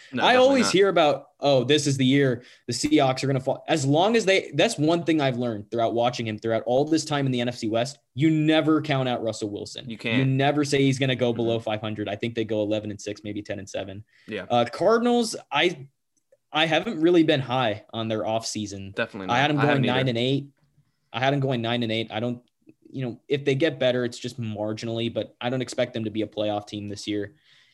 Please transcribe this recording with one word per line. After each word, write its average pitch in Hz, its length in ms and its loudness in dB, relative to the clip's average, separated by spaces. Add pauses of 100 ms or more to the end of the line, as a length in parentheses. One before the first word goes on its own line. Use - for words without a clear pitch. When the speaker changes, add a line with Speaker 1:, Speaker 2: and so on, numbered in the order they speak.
(120)
Speaker 1:
No, 123 120 -2
Speaker 2:
I 208 100 6
Speaker 1:
definitely 254 140 6
Speaker 2:
always 269 180 4
Speaker 1:
not. 196 80 2
Speaker 2:
hear 196 160 4
about, 160 380 2 (120)
"Oh, 139 240 4
this 143 220 2
is 139 120 0
the 135 80 2
year 131 380 2 (220)
the 120 80 -4
Seahawks 139 500 2
are 135 40 0
gonna 139 120 0
fall." - 280 -4
As 147 180 0
long 170 300 4
as 220 100 2
they, 190 300 2
that's 175 240 2
one 165 240 2
thing 160 180 2
I've 131 160 0
learned 113 320 -4
throughout 113 240 0
watching 120 340 0
him 107 120 -6
throughout 113 260 -2
all 123 180 2
this 151 220 0
time 143 220 -2
in 131 40 0
the 123 100 0
N 120 80 -2
F 120 80 -6
C 117 100 -6
West, 117 320 -2 (160)
you 156 160 2
never 156 500 4
count 135 260 0
out 123 160 -2
Russell 110 280 -4
Wilson. 101 360 -12
Speaker 1:
You 113 120 -10
can't. 117 180 -2
Speaker 2:
You 135 80 2
never 139 400 2
say 139 160 2
he's 135 160 2
gonna 131 180 0
go 123 140 0
Speaker 1:
Mm-hmm. 113 80 -2
Speaker 2:
below 117 220 0
five 107 220 -4
hundred. 104 280 -6
I 104 60 -6
think 117 180 -6
they 113 100 -2
go 107 200 -2
eleven 104 260 -2
and 101 100 -10
six, - 240 -10
maybe 104 200 -8
ten 101 160 -10
and 98 100 -14
seven. 101 340 -10 (240)
Speaker 1:
Yeah. 98 220 -10
Speaker 2:
Uh, 120 160 4
Cardinals, 233 720 2 (160)
I, 147 360 0 (640)
I 156 140 2
haven't 160 360 0
really 170 220 6
been 156 180 4
high 120 420 -2 (100)
on 113 140 -6
their 110 140 -2
offseason. 101 720 -6
Speaker 1:
Definitely 110 380 -4
Speaker 2:
I 123 60 2
had 143 80 4
Speaker 1:
not. - 20 -
Speaker 2:
them 147 100 0
Speaker 1:
I - 40 2
Speaker 2:
going 143 60 4
Speaker 1:
haven't 131 160 2
either. 123 120 0
Speaker 2:
nine 135 100 0
and 117 100 -2
eight. 135 300 -2 (640)
I 113 60 -8
had 135 140 2
them 143 60 0
going 131 220 -2
nine 120 220 -2
and 110 80 -2
eight. 113 200 -2
I 107 80 -4
don't, 120 220 -4 (480)
you 131 160 -8
know, 117 220 -8
if 139 180 -2
they 139 100 4
get 147 240 0
better, 127 260 2
it's 120 120 -6
just - 240 -10
marginally, 110 720 -4
but 107 260 -6
I 123 100 -4
don't 131 120 -2
expect 123 320 -4
them 113 120 -4
to 107 40 -6
be 107 120 -4
a 104 60 -4
playoff 104 400 -4
team 104 220 -10
this 101 180 -12
year. 104 280 -4 (380)